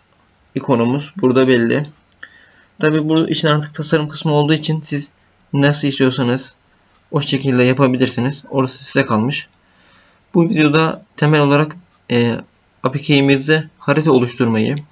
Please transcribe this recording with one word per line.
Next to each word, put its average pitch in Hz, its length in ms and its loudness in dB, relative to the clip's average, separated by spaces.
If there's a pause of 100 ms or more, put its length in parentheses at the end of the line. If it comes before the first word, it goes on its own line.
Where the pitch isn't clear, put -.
(540)
ikonumuz 123 600 -2
burada 127 320 2
belli. 120 380 0 (920)
Tabi 156 300 0
bu 160 200 2
işin 160 200 -2
artık 151 260 0
tasarım 151 340 -2
kısmı 151 240 -4
olduğu 147 220 2
için 156 320 -4
siz 143 240 -8 (420)
nasıl 143 360 0
istiyorsanız 131 680 -2 (560)
o 151 100 -2
şekilde 135 420 0
yapabilirsiniz. 127 880 0
Orası 135 340 -4
size 135 200 -2
kalmış. 123 440 -2 (840)
Bu 170 160 2
videoda 156 540 0 (120)
temel 151 240 2
olarak, 147 360 2 (340)
e, 120 260 0 (460)
A 131 100 -2
P 143 60 -6
K'imizde 143 680 2 (100)
harita 151 340 0
oluşturmayı, 120 640 0 (160)